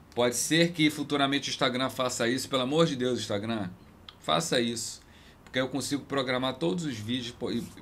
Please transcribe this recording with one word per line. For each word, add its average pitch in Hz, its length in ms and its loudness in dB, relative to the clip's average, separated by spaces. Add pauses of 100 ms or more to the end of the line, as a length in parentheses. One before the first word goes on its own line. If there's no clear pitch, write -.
(140)
Pode 120 220 2
ser 170 360 4
que 156 180 4
futuramente 139 580 0
o - 20 -6
Instagram 127 380 0
faça 123 400 0
isso, 127 180 0
pelo 131 180 0
amor 151 200 4
de 147 100 2
Deus, 123 240 0
Instagram, 107 520 -2 (500)
faça 156 400 2
isso, 117 400 -4 (440)
porque - 140 -4
eu 131 120 0
consigo 135 340 -4
programar 131 520 -2
todos 175 280 -2
os 131 140 -4
vídeos 120 360 -4
po-, 107 160 -6
e 113 120 0 (200)